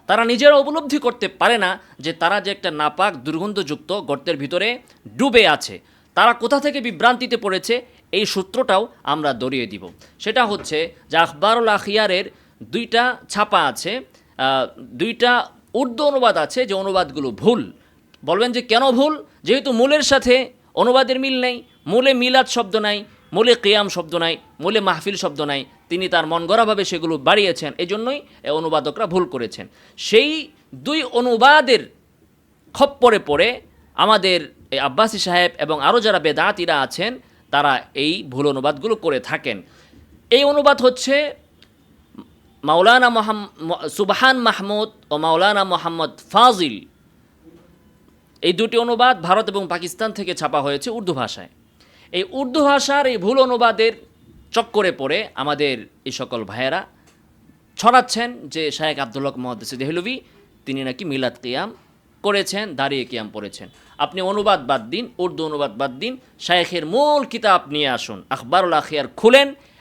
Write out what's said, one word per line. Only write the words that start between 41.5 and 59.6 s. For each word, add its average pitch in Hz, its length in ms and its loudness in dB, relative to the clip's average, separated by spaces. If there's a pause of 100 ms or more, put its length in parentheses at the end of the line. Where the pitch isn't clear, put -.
মাওলানা 214 460 6
মোহাম-, 214 540 -4
ম-, 160 240 -6
সুবহান 208 480 2
মাহমুদ 214 540 -2 (200)
ও 151 80 -2
মাওলানা 180 460 2
মোহাম্মদ 165 460 -4 (200)
ফাজিল, 185 500 4 (1600)
এই 170 100 0
দুটি 226 260 0
অনুবাদ 240 440 2
ভারত 196 260 2
এবং 196 200 -6
পাকিস্তান 175 440 -6
থেকে 180 220 -8
ছাপা 151 280 -2
হয়েছে 139 280 -4
উর্দু 208 240 -4
ভাষায়। 113 340 -8 (640)
এই 180 180 -2
উর্দু 269 340 -2
ভাষার 277 420 2
এই 254 100 0
ভুল 214 240 0
অনুবাদের 226 520 2 (600)
চক্করে 208 400 0
পড়ে 156 420 -4
আমাদের 139 520 -2 (180)
এই 131 80 -8
সকল 123 320 -8
ভাইয়েরা 127 420 -4 (920)
ছড়াচ্ছেন 240 720 2
যে 156 220 -4
শায়েখ 156 280 -4
আব্দুল 139 280 -6
হক 131 120 -6
মুহাদ্দিস 123 360 -10